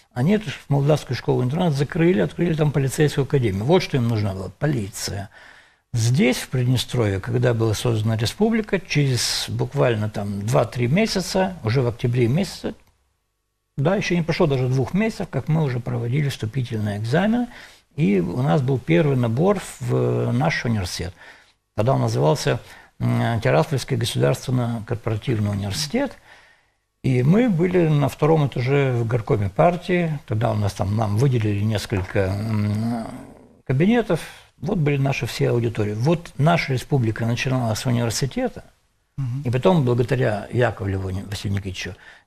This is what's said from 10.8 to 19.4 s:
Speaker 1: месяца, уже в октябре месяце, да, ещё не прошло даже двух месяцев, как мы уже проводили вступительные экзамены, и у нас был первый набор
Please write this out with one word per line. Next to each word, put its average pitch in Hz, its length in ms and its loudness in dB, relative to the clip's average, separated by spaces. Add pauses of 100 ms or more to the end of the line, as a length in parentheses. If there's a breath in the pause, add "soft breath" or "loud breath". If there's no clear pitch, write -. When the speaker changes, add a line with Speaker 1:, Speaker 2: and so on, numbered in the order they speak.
Speaker 1:
месяца, 190 720 0
уже 117 200 2
в 120 40 2
октябре 120 400 0
месяце, - 480 -2 (1000)
да, 151 180 2
ещё 180 220 0
не 170 60 2
прошло 165 260 2
даже 131 200 0
двух 127 240 0
месяцев, 214 380 -2
как - 160 -6
мы 156 160 2
уже 127 160 -2
проводили 123 520 -2
вступительные 107 680 -4
экзамены, 196 480 0 (480 loud breath)
и 190 240 2
у 170 240 -2
нас 156 180 2
был 127 200 0
первый 156 360 2
набор 139 440 2 (180)